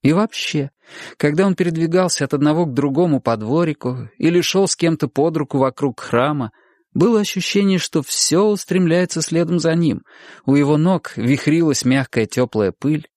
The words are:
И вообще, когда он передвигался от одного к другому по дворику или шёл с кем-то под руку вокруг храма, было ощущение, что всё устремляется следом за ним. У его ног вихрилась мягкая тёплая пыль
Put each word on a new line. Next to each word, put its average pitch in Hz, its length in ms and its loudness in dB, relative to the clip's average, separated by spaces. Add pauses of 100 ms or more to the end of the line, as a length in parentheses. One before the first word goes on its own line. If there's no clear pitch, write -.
И 143 120 4
вообще, 165 560 -4 (480)
когда 151 280 2
он 190 80 2
передвигался 165 720 0
от - 80 -4
одного 151 320 2
к 143 80 -4
другому 139 480 0
по 117 160 0
дворику 123 800 -4
или 175 240 2
шёл 190 260 0
с - 80 -2
кем-то 160 340 -2
под 160 280 -2
руку 147 220 -4
вокруг 131 420 -2
храма, 127 520 -2 (420)
было 220 260 2
ощущение, 196 580 0
что 156 240 -4
всё - 440 0
устремляется 180 760 0
следом 165 380 0
за 160 160 0
ним. 165 280 0 (440)
У 135 100 4
его 147 220 4
ног 170 380 0
вихрилась 147 680 0
мягкая 127 400 2
тёплая 107 480 0
пыль 151 440 -4